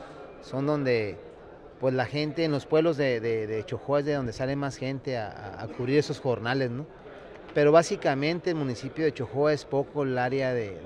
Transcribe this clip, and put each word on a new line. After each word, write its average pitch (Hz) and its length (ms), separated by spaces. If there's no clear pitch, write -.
Son 135 240
donde, 123 520
pues, 131 140
la 127 120
gente 151 380
en 156 80
los 139 140
pueblos 156 320
de, 127 240
de, 110 260
de 110 160
Chojoa 139 360
es 139 60
de 147 80
donde 127 200
sale 135 240
más 139 180
gente 131 420
a, 104 120
a, 98 340
a 113 60
cubrir 127 300
esos 139 200
jornales, 123 500
¿no? 131 160
Pero 147 180
básicamente 165 760
el 165 80
municipio 135 480
de 147 80
Chojoa 143 400
es 139 100
poco 139 400
el 131 140
área 127 360
de, 101 320